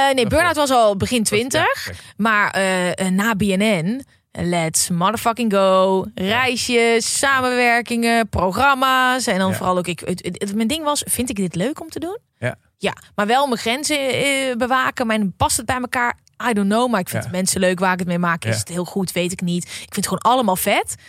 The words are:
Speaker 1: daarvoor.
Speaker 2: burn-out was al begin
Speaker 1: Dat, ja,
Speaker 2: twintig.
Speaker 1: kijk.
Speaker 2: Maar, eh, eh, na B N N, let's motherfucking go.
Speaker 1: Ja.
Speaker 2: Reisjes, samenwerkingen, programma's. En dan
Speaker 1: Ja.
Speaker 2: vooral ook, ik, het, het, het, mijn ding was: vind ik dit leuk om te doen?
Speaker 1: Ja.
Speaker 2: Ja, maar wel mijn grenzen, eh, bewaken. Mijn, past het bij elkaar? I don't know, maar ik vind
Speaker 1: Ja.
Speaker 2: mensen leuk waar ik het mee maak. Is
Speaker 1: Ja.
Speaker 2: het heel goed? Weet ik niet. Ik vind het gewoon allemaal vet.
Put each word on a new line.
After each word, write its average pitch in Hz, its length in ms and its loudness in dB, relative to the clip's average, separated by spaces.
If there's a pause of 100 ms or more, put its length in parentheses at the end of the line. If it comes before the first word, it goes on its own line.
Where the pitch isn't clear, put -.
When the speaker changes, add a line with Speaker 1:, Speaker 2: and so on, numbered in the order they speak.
(140)
Speaker 1:
daarvoor. 247 140 2
Speaker 2:
burn-out 320 280 2
was 294 140 2
al 220 260 4
begin 214 260 -2
Speaker 1:
Dat, 196 60 0
ja, 208 80 0
Speaker 2:
twintig. 311 480 0
Speaker 1:
kijk. - 120 -10 (200)
Speaker 2:
Maar, 208 340 2
eh, 185 560 0
eh, 185 60 0
na 208 220 2
B 185 80 -4
N 190 200 2 (220)
N, 247 200 -4 (280)
let's 170 560 -2
motherfucking 214 640 0
go. 190 520 4 (100)
Speaker 1:
Ja. 185 100 -4
Speaker 2:
Reisjes, 233 920 2
samenwerkingen, 240 1120 2
programma's. 254 960 2
En 190 120 0
dan 190 120 2
Speaker 1:
Ja. 185 60 -2
Speaker 2:
vooral 185 220 0
ook, 175 80 -2
ik, 175 140 -6
het, - 240 -6
het, 175 180 -8
het, 202 120 -6
mijn 226 140 0
ding 311 160 -4
was: 294 220 -2
vind 254 240 -4
ik 226 60 -6
dit 190 180 -4
leuk 220 260 -4
om 330 80 -14
te - 120 -12
doen? 359 180 -8 (200)
Speaker 1:
Ja. 123 180 -6 (220)
Speaker 2:
Ja, 190 160 -4 (200)
maar 208 120 -2
wel 262 200 4
mijn 240 140 -2
grenzen, 285 380 -2
eh, 269 580 0
bewaken. 254 500 0
Mijn, 214 300 0
past 294 200 0
het 240 100 -6
bij 254 140 -2
elkaar? 240 380 -2 (320)
I - 20 2
don't 202 160 2
know, 233 220 2
maar 214 100 2
ik 180 80 -6
vind - 160 -4
Speaker 1:
Ja. - 60 -8
Speaker 2:
mensen 185 300 -2
leuk 185 200 2
waar 185 120 2
ik 180 60 0
het 180 100 -2
mee 175 100 0
maak. 170 260 0
Is 113 80 0
Speaker 1:
Ja. 107 60 -2
Speaker 2:
het 110 100 -6
heel 170 160 -4
goed? 185 280 -4
Weet 180 200 0
ik 190 80 -10
niet. 175 240 -2
Ik - 60 -18
vind - 260 -12
het 202 100 -2
gewoon - 160 -2
allemaal 226 340 4
vet. 269 380 0 (140)